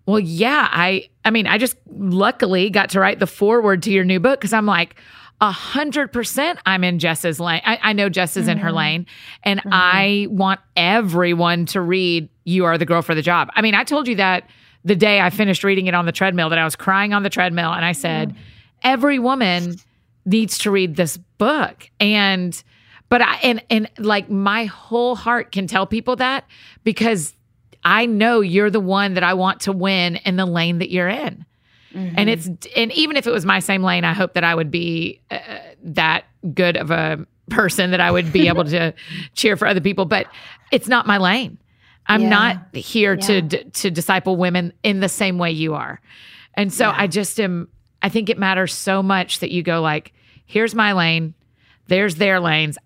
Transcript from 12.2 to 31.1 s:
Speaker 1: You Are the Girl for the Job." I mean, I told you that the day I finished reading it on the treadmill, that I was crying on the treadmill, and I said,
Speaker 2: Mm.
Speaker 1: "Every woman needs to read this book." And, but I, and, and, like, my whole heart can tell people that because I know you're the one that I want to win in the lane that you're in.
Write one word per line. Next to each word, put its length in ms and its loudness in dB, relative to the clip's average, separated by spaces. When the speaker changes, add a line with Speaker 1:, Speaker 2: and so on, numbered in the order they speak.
Speaker 1:
You 220 2
Are 120 2
the 60 2
Girl 180 2
for 120 -2
the 80 -2
Job." 320 2
I 80 2
mean, 120 2
I 100 2
told 240 -2
you 80 -2
that 320 0
the 120 2
day 240 4
I 100 2
finished 340 0
reading 220 2
it 80 0
on 120 0
the 60 -2
treadmill, 380 0
that 80 0
I 60 2
was 120 -4
crying 380 0
on 80 2
the 80 -2
treadmill, 420 -2
and 120 -2
I 80 0
said, 380 -4
Speaker 2:
Mm. 60 -14
Speaker 1:
"Every 360 2
woman 580 0
needs 320 0
to 120 -2
read 260 0
this 200 -2
book." 500 -2
And, 640 0
but 140 4
I, 200 2
and, 280 0
and, 280 0
like, 320 -2
my 360 0
whole 500 -2
heart 360 -4
can 140 -4
tell 200 -2
people 300 -4
that 280 -2
because 500 0
I 220 4
know 340 2
you're 300 2
the 100 0
one 340 0
that 100 0
I 100 2
want 260 0
to 120 -4
win 440 0
in 200 -2
the 100 0
lane 320 0
that 120 -4
you're 180 0
in. 360 -6